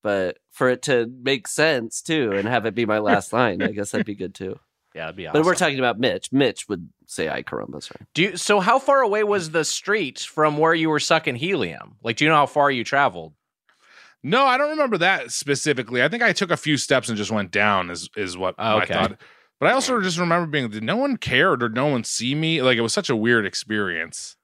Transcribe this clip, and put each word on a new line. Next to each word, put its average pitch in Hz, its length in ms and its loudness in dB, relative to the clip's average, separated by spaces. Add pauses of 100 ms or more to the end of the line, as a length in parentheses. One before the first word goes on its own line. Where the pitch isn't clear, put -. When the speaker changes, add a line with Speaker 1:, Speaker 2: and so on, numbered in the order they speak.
Speaker 1:
but 95 340 -2 (140)
for 131 160 0
it 123 140 0
to 120 280 0 (100)
make 131 280 -2
sense, 139 520 0
too, 147 300 0
and 98 160 0
have 117 200 0
it 104 100 -2
be 117 100 2
my 107 120 2
last 104 340 0
Speaker 2:
<laughs> 113 60 2
Speaker 1:
line, 104 220 2
I - 120 -2
guess 104 180 -6
that'd - 160 -2
be 104 80 -8
good, 95 220 -10
too. 95 240 -10 (340)
Speaker 2:
Yeah, - 120 -8
that'd 92 100 -10
be 92 80 -12
Speaker 1:
But 151 100 -6
we're 147 60 4
Speaker 2:
awesome. 175 160 2
Speaker 1:
talking 147 240 0
about 117 180 0
Mitch. 113 320 -2
Mitch 131 380 0
would 87 200 -6 (200)
say, - 200 -4
"Ay, 65 140 -6
caramba," 67 400 -10
sorry. - 320 -18
Speaker 2:
Do 156 80 0
you, 185 140 -2
so 208 240 2
how 233 180 4
far 269 220 4
away 214 240 2
was 196 260 -2
the 156 140 0
street 190 560 -4
from 151 380 0
where 165 160 4
you 160 140 0
were 151 120 2
sucking 156 340 0
helium? 120 680 -4
Like, 117 120 -2
do 147 80 2
you 156 60 4
know 160 60 6
how 143 100 6
far 143 240 2
you 120 140 -2
traveled? 90 500 0 (880)
Speaker 3:
No, 226 220 2
I 254 120 4
don't 294 140 0
remember 285 280 0
that 160 340 0
specifically. 131 680 -2
I 147 60 4
think 233 140 -2
I 214 100 4
took 175 200 -2
a 151 40 2
few 151 200 -2
steps 127 320 0
and 110 100 -2
just 101 140 -4
went 101 180 -2
down 101 400 2
is, 87 260 -10
is 90 220 -6
what 92 200 -4
Speaker 2:
Oh, 107 200 2
Speaker 3:
my 110 60 2
Speaker 2:
okay. 87 100 -4
Speaker 3:
thought. - 240 -2 (420)
But 147 80 4
I 220 40 4
also 254 280 0
just 180 180 -2
remember 175 280 0
being, 139 240 -2
did 107 140 -8
no 156 120 -2
one 269 200 -2
care 147 360 2
or 135 40 2
did 117 180 -2
no 131 120 0
one 127 180 0
see 123 300 -4
me? 160 280 0
Like, 127 160 4
it - 40 0
was 113 100 0
such - 180 -2
a 120 60 2
weird 113 300 2
experience. 90 960 -6